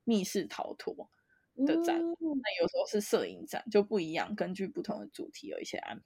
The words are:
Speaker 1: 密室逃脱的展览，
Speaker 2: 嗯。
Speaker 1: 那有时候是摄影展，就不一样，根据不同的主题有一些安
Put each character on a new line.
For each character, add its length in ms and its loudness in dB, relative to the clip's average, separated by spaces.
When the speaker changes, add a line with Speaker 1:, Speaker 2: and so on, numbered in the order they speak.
Speaker 1:
密 200 4
室 220 0
逃 300 -6
脱 340 -8
的 180 4
展 160 2
览， 120 0
Speaker 2:
嗯。 80 -6
Speaker 1:
那 420 0
有 60 6
时 100 -2
候 100 2
是 120 0
摄 280 2
影 180 -10
展， 260 -6
就 120 8
不 160 0
一 140 0
样， 220 0
根 180 -2
据 140 -2
不 140 -6
同 180 -4
的 80 -10
主 240 -10
题 160 -14
有 120 -6
一 40 -8
些 140 -6
安 280 -8